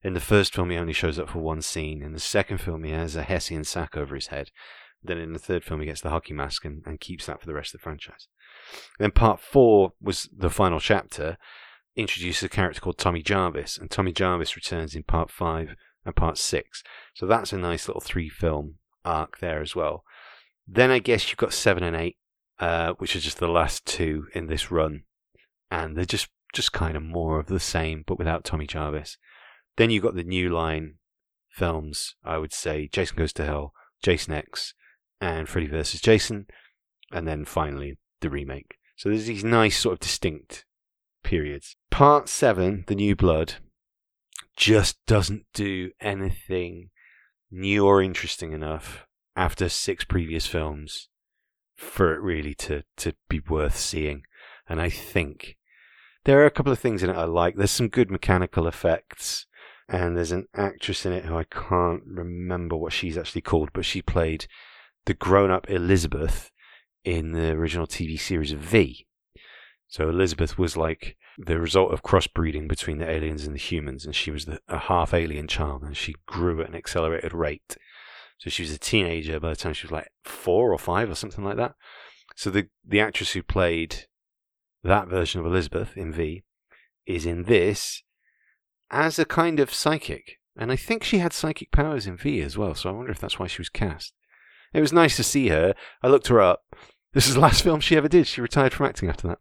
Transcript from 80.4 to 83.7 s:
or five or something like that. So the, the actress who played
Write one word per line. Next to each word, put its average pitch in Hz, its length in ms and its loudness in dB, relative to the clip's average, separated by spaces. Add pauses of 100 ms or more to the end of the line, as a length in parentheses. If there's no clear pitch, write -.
or 80 60 0
five 98 320 -2
or 90 60 -6
something 104 280 -8
like 101 120 -4
that. - 180 -2 (600)
So - 120 -6
the, 95 200 0 (180)
the 104 140 4
actress 101 320 0
who 90 100 -4
played 85 640 0 (800)